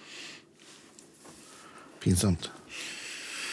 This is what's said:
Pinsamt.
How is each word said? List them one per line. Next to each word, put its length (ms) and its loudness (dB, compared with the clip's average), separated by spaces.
Pinsamt. 460 6